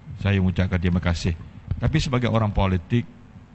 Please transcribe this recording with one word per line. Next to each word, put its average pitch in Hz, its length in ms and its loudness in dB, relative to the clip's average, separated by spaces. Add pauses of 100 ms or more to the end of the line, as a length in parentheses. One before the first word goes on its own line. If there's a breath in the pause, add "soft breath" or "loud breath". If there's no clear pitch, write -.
(180)
saya 98 240 2
mengucapkan 92 400 0
terima 87 160 2
kasih. 87 400 0 (400)
Tapi 123 240 2
sebagai 123 320 0
orang 110 160 2
politik 98 560 0 (500)